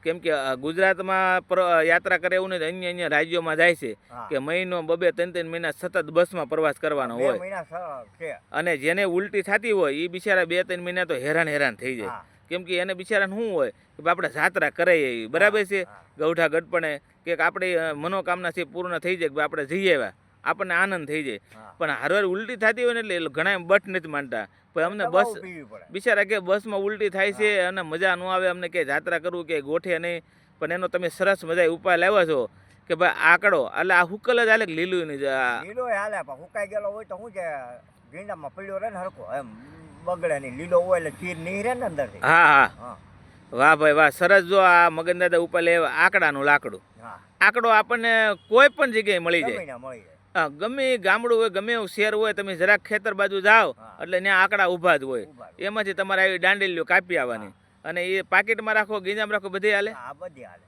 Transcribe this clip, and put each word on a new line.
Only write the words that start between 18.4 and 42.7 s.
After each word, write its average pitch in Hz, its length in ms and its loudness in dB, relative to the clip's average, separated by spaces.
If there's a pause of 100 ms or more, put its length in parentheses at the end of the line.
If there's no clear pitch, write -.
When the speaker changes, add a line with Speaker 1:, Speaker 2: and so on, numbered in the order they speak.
Speaker 1:
છે 170 140 -6
પૂર્ણ 170 340 -8
થઈ 180 180 -4
જાય, 165 120 -2
કે 143 140 -2
આપણે 147 220 -4
જઈ 175 300 0
આવ્યા, 110 180 -2 (320)
આપણને 180 300 -2
આનંદ 175 340 0
થઈ 151 140 -4
જાય. 117 180 -8 (140)
Speaker 2:
હા. 107 240 -20
Speaker 1:
પણ 160 120 -2
હારવાર 151 340 0
ઉલટી 208 320 -4
થતી 220 280 0
હોય 240 80 2
ને, 233 80 -4
એટલે 214 140 -6
એ 165 140 -4
ઘણા 170 300 -2
બટ 185 300 2
નથી 180 200 -6
માનતા. 127 380 -6 (280)
પણ 165 80 0
અમને 196 220 -4
Speaker 2:
દવાઓ 196 300 2
Speaker 1:
બસ, - 60 -14
Speaker 2:
પીવી 175 240 -16
પડે. 104 260 -20
Speaker 1:
બિચારા 202 340 0
કે 208 140 -2
બસમાં 202 420 -2
ઉલટી 208 280 -4
થાય 190 240 -2
છે 208 300 0
Speaker 2:
હા. 180 60 0
Speaker 1:
અને 190 140 -6
મજા 170 320 0
ન 175 80 -8
આવે 185 260 0
અમને, 180 200 -4
કે 170 160 -2
જાત્રા 156 340 -2
કરવું 175 260 -6
કે 156 160 -4
ગોઠે 160 380 -4
નહીં. 170 240 -8 (360)
પણ 156 140 -4
એનો 180 160 -4
તમે 175 200 -4
સરસ 190 360 0
મજા 170 240 2
ઉપાય 170 280 0
લાવ્યા 185 280 4
છો 139 240 0 (400)
કે 175 60 0
ભાઈ 165 160 2 (100)
આકડો, 170 500 4 (100)
એટલે 185 140 2
આ 175 100 6
હુકલ 233 400 0
જ 220 40 2
હાલે 220 180 4
કે 170 60 -8
લીલું 170 340 -2
નહીં 147 120 -10
જ 139 60 -6
આ? 131 380 0
Speaker 2:
લીલો 240 260 -8
એ 220 80 -2
હાલે, 202 260 -4
પણ 135 120 -12
હુકાઈ 180 320 -8
ગયેલો 208 240 -6
હોય 214 140 -12
તો 196 120 -14
શું 220 140 -16
છે, 196 100 -12 (720)
ભીંડામાં 170 420 -14
પડ્યો 196 240 -10
રહે 214 120 -6
ને 202 60 -14
હરખો, 180 360 -12
એમ 135 140 -8 (580)
બગડે 170 340 -2
નહીં. 131 180 -10
લીલો 170 240 2
હોય 180 180 2
એટલે 160 120 -4
ચીર 180 260 -10
નહીં 185 280 -8
રહે 247 100 0
ને 247 120 -6
અંદરથી. 143 320 -6
Speaker 1:
હા, 160 280 6
હા. 139 240 8 (100)